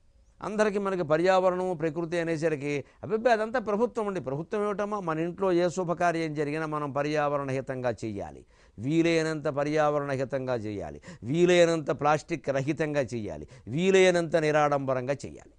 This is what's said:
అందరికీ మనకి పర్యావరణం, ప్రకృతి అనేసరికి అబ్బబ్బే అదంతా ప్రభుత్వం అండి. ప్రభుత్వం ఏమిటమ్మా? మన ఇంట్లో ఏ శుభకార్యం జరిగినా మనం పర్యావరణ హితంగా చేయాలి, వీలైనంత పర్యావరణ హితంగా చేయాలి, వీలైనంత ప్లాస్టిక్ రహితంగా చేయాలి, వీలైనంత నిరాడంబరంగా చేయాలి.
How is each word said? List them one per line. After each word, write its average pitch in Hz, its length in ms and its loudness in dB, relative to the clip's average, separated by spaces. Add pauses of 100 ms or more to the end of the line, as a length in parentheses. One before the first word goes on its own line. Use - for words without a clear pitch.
(440)
అందరికీ 208 360 0
మనకి 190 240 -2
పర్యావరణం, 180 720 2
ప్రకృతి 165 440 -4
అనేసరికి 151 640 -2 (200)
అబ్బబ్బే 220 280 0
అదంతా 226 280 0
ప్రభుత్వం 214 480 -2
అండి. 185 140 -4
ప్రభుత్వం 156 440 -4
ఏమిటమ్మా? 208 340 -4
మన 160 200 -4
ఇంట్లో 180 340 0
ఏ 175 160 4
శుభకార్యం 165 640 0
జరిగినా 151 320 -2
మనం 147 260 -4
పర్యావరణ 143 580 0
హితంగా 127 420 -4
చేయాలి, 95 540 -8 (340)
వీలైనంత 160 680 2
పర్యావరణ 147 640 0
హితంగా 131 440 -2
చేయాలి, 98 460 -8 (220)
వీలైనంత 165 680 4
ప్లాస్టిక్ 147 580 0
రహితంగా 143 520 -2
చేయాలి, 101 460 -6 (200)
వీలైనంత 175 680 4
నిరాడంబరంగా 143 800 2
చేయాలి. 73 460 -10